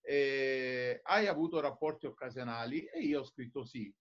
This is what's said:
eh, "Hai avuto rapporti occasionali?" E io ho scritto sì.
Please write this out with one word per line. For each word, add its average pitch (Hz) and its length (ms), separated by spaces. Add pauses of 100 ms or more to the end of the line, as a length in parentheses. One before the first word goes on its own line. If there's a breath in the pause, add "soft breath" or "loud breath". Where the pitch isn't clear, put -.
eh, 131 1040
"Hai 202 240
avuto 160 320
rapporti 151 460
occasionali?" 123 800
E 330 160
io 147 180
ho 135 40
scritto 127 400
sì. 110 360